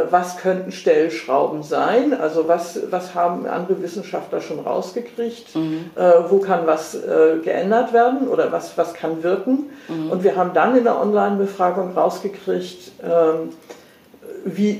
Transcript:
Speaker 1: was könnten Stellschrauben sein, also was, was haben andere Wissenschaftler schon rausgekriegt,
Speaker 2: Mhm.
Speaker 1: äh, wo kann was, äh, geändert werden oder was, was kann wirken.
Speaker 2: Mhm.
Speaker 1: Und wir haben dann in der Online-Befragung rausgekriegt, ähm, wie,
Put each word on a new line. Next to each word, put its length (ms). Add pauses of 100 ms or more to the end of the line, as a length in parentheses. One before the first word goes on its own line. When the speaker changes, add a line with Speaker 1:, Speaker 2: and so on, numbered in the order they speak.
Speaker 1:
was 280
könnten 340
Stellschrauben 920
sein, 580
also 280
was, 320 (100)
was 240
haben 320
andere 380
Wissenschaftler 580
schon 200
rausgekriegt, 920
Speaker 2:
Mhm. 400
Speaker 1:
äh, 60 (280)
wo 100
kann 260
was, 300
äh, 480
geändert 500
werden 340
oder 240
was, 240
was 200
kann 260
wirken. 480 (180)
Speaker 2:
Mhm. 220
Speaker 1:
Und 140
wir 120
haben 200
dann 200
in 80
der 160
Online-Befragung 920
rausgekriegt, 1000 (100)
ähm, 460 (960)
wie, 340